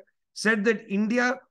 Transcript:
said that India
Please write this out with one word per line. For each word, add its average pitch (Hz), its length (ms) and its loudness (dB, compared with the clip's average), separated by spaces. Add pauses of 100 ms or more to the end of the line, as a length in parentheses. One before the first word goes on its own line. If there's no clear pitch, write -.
(340)
said 214 320 0
that 220 220 0
India 240 520 0 (120)